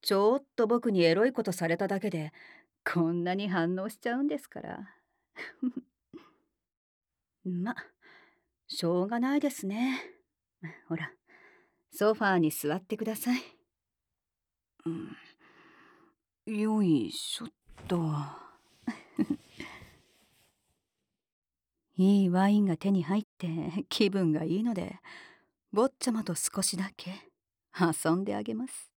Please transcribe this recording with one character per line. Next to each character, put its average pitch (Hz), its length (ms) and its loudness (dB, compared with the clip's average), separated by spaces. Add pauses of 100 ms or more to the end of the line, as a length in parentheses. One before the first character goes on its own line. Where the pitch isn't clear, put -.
ち - 100 0
ょ 208 240 6
っ 277 80 -4 (100)
と 226 120 2
僕 233 240 2
に 190 120 4
エ 165 120 8
ロ 202 100 4
い 262 80 4
こ 254 100 -2
と 185 100 -2
さ 170 140 -2
れ 170 120 0
た 190 100 0
だ 196 120 0
け 208 100 -2
で、 156 240 -6 (500)
こ 165 260 2
ん 175 140 0
な 180 100 0
に 202 140 -2
反 180 260 0
応 190 140 -4
し - 100 -12
ち 240 120 -4
ゃ 240 80 -2
う 269 40 0
ん 285 40 2
で 302 100 0
す - 100 -10
か - 140 -12
ら。 - 340 -12 (400)
<laughs> - 480 -8 (1600)
ま、 185 300 -4 (920)
し - 180 -8
ょ 180 200 2
う - 20 -4
が 233 140 -2
な 262 160 2
い 294 40 4
で 294 80 0
す 269 180 -6
ね。 247 360 -2 (880)
ほ 165 80 -4
ら、 156 180 -8 (760)
ソ 214 220 2
フ 220 80 -2
ァ 196 140 4
ー 180 40 6
に 160 120 4
座 147 240 -2
っ 185 80 -6
て - 160 -6
く 220 80 -4
だ 220 100 -4
さ 247 180 0
い。 254 60 0 (1400)
う 165 60 -2
ん。 - 260 -8 (1300)
よ 214 380 0
い 143 280 4
し - 300 -8
ょ 233 60 -12
っ - 60 -16 (360)
と。 165 260 0 (720)
<laughs> - 540 -6 (2500)
い 196 280 6
い 185 40 4
ワ 185 200 4
イ 208 120 6
ン 202 60 4
が 170 100 2
手 196 140 0
に 185 140 2
入 190 160 0
っ 208 60 -10 (120)
て 160 500 -6
気 202 220 2
分 185 220 2
が 156 120 0
い 160 120 0
い 214 80 0
の 240 100 -2
で、 - 260 -8 (720)
坊 226 160 2
ち - 200 -4
ゃ 240 40 0
ま 220 120 -2
と 175 100 -4
少 - 260 -4
し - 160 0
だ 190 200 -4
け - 340 -14 (420)
遊 165 420 2
ん 185 100 0
で 202 100 -4
あ 208 80 -4
げ 226 100 -6
ま 233 140 -6
す。 - 320 -16